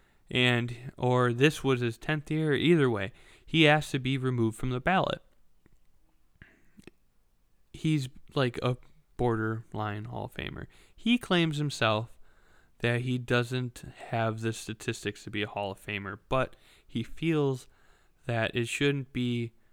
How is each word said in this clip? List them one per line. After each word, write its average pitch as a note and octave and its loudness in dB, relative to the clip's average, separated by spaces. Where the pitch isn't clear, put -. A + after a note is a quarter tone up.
And, A#2+ 2
or B2 4
this C3+ 2
was C3 2
his A#2 -2
tenth D#3 -4
year. D#3 0
Either C#3+ 4
way, G2 -2
he D#3+ 6
asked D3+ 4
to C#3+ 2
be C3 -2
removed A#2+ 0
from B2+ -2
the B2+ -2
ballot. F3 0
He's, D3+ 0
like, B2+ 0
a B2 0
borderline A2 -2
Hall A#2 -8
of - -14
Famer. - -8
He A#3+ 2
claims E3 2
himself A#2 0
that A#2+ 0
he B2+ -2
doesn't B2 -2
have A2+ 0
the A2+ -2
statistics - -6
to G#2 -12
be G#2+ -2
a G2+ -2
Hall G2+ -4
of - -10
Famer, G2+ -6
but - 0
he A2+ -4
feels D3 0
that A2+ 0
it A#2+ 0
shouldn't C#3+ 0
be A#2+ -2